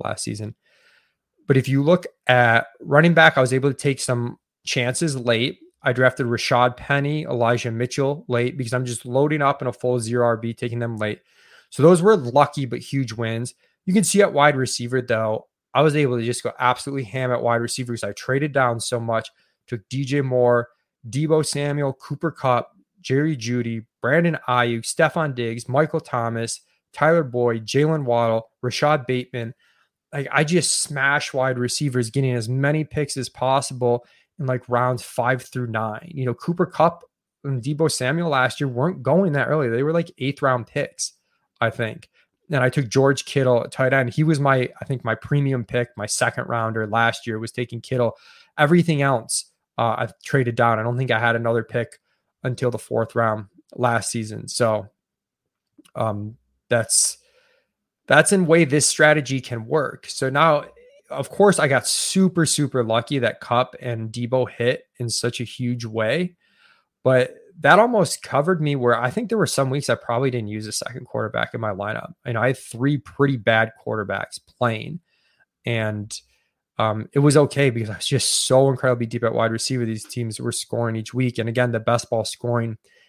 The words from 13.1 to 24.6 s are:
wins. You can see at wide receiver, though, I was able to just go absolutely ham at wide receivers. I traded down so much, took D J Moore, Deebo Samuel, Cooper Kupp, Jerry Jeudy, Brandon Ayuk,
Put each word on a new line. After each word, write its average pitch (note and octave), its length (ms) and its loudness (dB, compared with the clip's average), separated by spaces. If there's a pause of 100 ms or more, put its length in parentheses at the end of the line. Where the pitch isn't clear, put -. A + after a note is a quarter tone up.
wins. A2+ 420 -6 (320)
You F#3 60 0
can G3 120 4
see G3 180 4
at F3+ 100 2
wide C#3+ 220 6
receiver, B2 480 -2
though, A2 460 -2 (260)
I C3+ 80 6
was D3+ 140 4
able C3 220 2
to A2+ 60 -2
just A#2+ 180 -4
go A2+ 160 -4
absolutely C3+ 460 0
ham B2+ 280 -4
at A#2+ 100 0
wide A#2 140 2
receivers. A#2 480 -4
I G#2 80 -6
traded C#3 400 -4
down B2 260 2
so A#2 220 -4
much, A2+ 280 -4 (380)
took A#2+ 220 -10
D C3+ 160 -4
J C#3 160 0
Moore, B2 480 2 (400)
Deebo D3+ 360 0
Samuel, C#3+ 500 -2
Cooper - 360 -6
Kupp, - 460 0 (240)
Jerry D3 360 0
Jeudy, A#2 480 -4 (160)
Brandon D#3 380 2 (100)
Ayuk, A#2+ 340 0